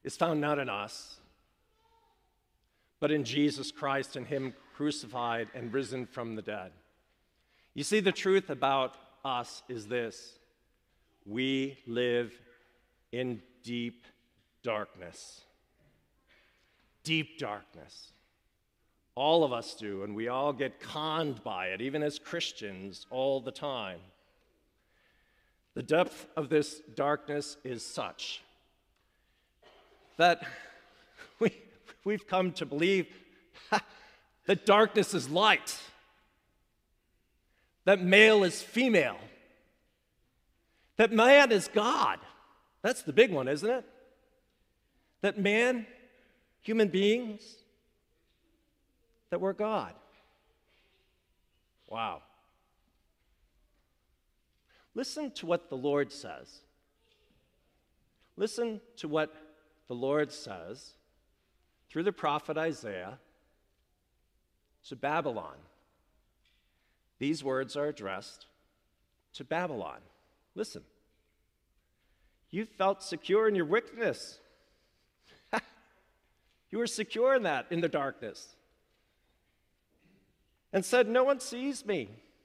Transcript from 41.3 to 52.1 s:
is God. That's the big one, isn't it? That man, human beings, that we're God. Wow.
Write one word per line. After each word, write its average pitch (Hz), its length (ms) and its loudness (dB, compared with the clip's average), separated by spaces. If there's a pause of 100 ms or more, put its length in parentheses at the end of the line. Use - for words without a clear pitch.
is 196 180 2
God. 208 500 2 (640)
That's 233 200 -2
the 147 100 -6
big 214 200 8
one, 131 160 0
isn't 151 200 -2
it? 247 160 -2 (1400)
That 196 160 0
man, 226 480 2 (720)
human 220 280 2
beings, 208 680 0 (1700)
that 175 100 -2
we're 190 120 0
God. 208 420 -2 (1900)
Wow. 104 340 -6 (2750)